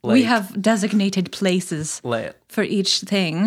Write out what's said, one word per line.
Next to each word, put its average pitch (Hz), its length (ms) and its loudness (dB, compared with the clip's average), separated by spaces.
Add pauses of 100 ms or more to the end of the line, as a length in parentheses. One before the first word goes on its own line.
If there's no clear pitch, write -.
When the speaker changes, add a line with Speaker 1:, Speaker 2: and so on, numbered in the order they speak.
Speaker 1:
"We 120 60 0 (100)
Speaker 2:
like, 240 60 4
Speaker 1:
have 214 360 -2
designated 196 680 0
places 180 720 -2
Speaker 2:
like, 113 320 -4 (120)
Speaker 1:
for - 140 -2
each 190 380 0
thing 190 460 0